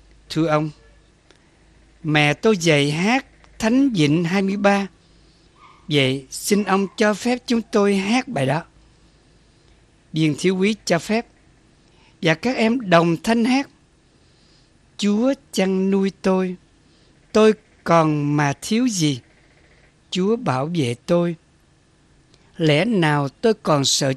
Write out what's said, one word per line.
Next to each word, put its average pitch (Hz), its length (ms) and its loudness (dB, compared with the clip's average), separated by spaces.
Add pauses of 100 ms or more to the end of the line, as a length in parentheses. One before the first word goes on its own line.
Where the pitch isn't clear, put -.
(300)
"Thưa 160 180 -2
ông, 151 220 0 (1300)
mẹ 147 300 2
tôi 220 240 0
dạy 151 340 2
hát 202 340 -2 (340)
Thánh 254 300 2
Vịnh 165 340 2
hai 190 180 -2
mươi 196 160 -2
ba. 202 300 0 (1000)
Vậy 135 440 0
xin 208 320 -2
ông 196 240 0 (100)
cho 214 160 2
phép 247 240 -4 (100)
chúng 233 140 0 (100)
tôi 202 240 2
hát 208 320 -2
bài 143 180 -2
đó." 143 180 -2 (1500)
Viên 156 260 0
thiếu 185 180 0
úy 208 180 0 (100)
cho 170 140 0
phép, 226 260 -4 (960)
và 160 120 2
các 240 220 -4
em 226 340 -2
đồng 170 340 2
thanh 226 220 0
hát: 262 240 -2 (1300)
"Chúa 214 360 0 (180)
chăn 190 400 0
nuôi 196 200 0 (100)
tôi, 185 340 0 (760)
tôi 220 220 4 (300)
còn 151 540 2
mà 143 240 0
thiếu 240 260 -2
gì? 151 320 -2 (920)
Chúa 196 260 -2
bảo 147 400 -4
vệ 123 200 -2 (100)
tôi, 175 300 0 (1200)
lẽ 156 280 2
nào 151 440 0
tôi 220 240 0
còn 143 320 0
sợ 135 320 -2